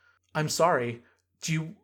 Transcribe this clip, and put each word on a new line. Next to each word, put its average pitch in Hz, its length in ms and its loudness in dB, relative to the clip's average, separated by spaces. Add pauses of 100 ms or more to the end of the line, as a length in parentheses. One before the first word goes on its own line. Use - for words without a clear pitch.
(340)
I'm 151 160 -2
sorry. 127 520 2 (380)
Do - 140 -4
you, 160 300 -4